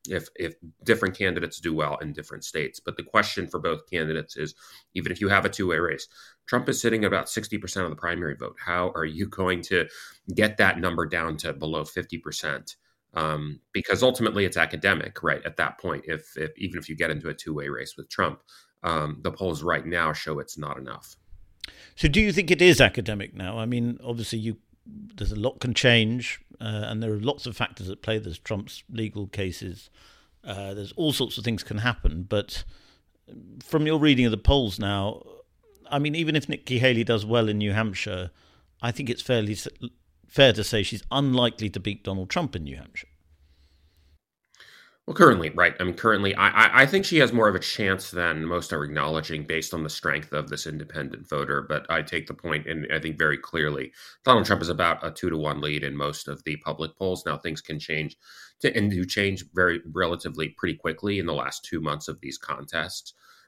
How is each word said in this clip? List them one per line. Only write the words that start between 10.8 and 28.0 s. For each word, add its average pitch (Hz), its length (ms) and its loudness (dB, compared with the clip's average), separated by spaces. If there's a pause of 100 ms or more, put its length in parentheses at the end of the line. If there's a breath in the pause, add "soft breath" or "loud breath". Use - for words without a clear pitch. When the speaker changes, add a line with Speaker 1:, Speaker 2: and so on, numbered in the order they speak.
Speaker 1:
number 87 260 0
down 82 320 -2
to 78 140 -4
below 78 320 -4
fifty 85 340 -8
percent? - 560 -8 (400)
Um, 76 460 -4 (120)
because 98 300 0
ultimately 113 420 2
it's 90 140 0
academic, 85 640 0
right? 76 240 0
At 78 120 -10
that 78 200 -2
point, 73 280 -6
if, 78 300 -8
if, 78 220 -4
even 87 200 -6
if 78 100 -10
you 78 80 -10
get 80 140 0
into 76 180 -6
a 73 60 -6
two-way 73 340 -8
race 69 280 -8
with - 140 -18
Trump, 82 320 -2 (400 soft breath)
um, 76 400 -2
the 82 100 -4
polls 82 300 -4
right 78 240 0
now 82 260 0
show 78 280 -6
it's - 180 -12
not 73 180 -8
enough. 64 400 -16 (800 loud breath)
Speaker 2:
So 160 120 6
do 143 120 6
you 208 120 4
think 165 180 2
it 180 100 4
is 170 200 10
academic 104 540 2
now? 98 240 -6
I 113 80 -4
mean, 120 380 0
obviously, 117 360 -6
you, 113 160 -4 (300)
there's - 460 -6
a 104 60 -6
lot 120 220 -2
can 123 140 0
change, 117 680 4 (200)
uh, 107 280 -4
and 110 140 -4
there 110 100 0
are 104 80 -2
lots 139 260 -2
of 113 100 -8
factors 95 320 -4
at 95 140 -10